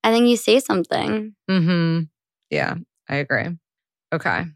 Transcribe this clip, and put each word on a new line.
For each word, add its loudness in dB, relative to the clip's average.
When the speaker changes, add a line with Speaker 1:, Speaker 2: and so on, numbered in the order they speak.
Speaker 1:
I 4
think 4
you 4
say 4
something. -4
Speaker 2:
Mm-hmm. 2
Yeah, -2
I -4
agree. -2
Okay. -2